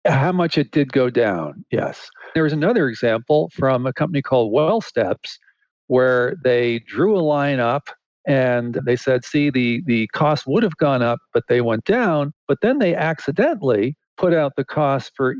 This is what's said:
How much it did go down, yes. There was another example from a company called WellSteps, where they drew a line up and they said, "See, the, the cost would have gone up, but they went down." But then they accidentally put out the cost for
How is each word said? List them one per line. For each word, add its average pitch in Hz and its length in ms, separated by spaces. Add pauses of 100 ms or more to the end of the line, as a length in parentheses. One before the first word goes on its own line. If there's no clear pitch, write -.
How 160 280
much 175 260
it 147 140
did 139 200
go 127 180
down, 95 600
yes. - 380 (260)
There 160 100
was 151 80
another 160 360
example 120 640
from 131 320
a 127 60
company 156 300
called 117 300
WellSteps, 151 840 (480)
where 127 580
they 120 360
drew 170 360
a 185 60
line 143 380
up 120 280 (380)
and 123 580
they 123 120
said, 127 280
"See, 147 260
the, 120 360
the 113 220
cost 151 380
would 156 160
have 180 140
gone 139 260
up, 120 160 (140)
but 117 160
they 123 120
went 113 240
down." 175 480 (140)
But 143 140
then 254 180
they 185 160
accidentally 156 1040 (200)
put 175 180
out 147 220
the 139 80
cost 139 520
for 131 240